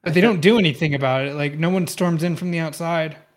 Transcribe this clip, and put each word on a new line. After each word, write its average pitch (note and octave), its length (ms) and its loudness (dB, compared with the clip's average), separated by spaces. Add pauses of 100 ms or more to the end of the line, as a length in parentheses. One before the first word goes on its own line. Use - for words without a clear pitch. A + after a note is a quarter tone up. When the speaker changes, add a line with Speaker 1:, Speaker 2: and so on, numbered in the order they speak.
Speaker 1:
But F3+ 80 -6
Speaker 2:
I - 40 0
Speaker 1:
they F3+ 60 4
Speaker 2:
thought G3 60 6
Speaker 1:
don't G3+ 140 2
do G#3 180 6
anything D#3 360 0
about C3+ 320 0
it. C#3 80 -6
Like, D3 240 -4
no E3 120 0
one F#3 160 0
storms E3+ 360 -2
in E3+ 140 -2
from F3+ 140 -6
the E3+ 80 -2
outside D#3+ 580 -4 (200)